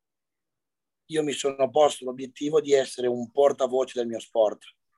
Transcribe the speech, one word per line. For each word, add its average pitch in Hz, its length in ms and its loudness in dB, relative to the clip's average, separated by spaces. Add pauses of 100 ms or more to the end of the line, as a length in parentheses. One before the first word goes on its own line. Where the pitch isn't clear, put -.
(1040)
io 156 180 -2
mi 147 80 -2
sono 135 380 -2
posto 143 340 2
l'obiettivo 131 560 -4
di 143 140 0
essere 127 340 0
un 120 240 -4
portavoce 131 680 0
del 120 100 -4
mio 113 120 -10
sport. 107 440 0 (340)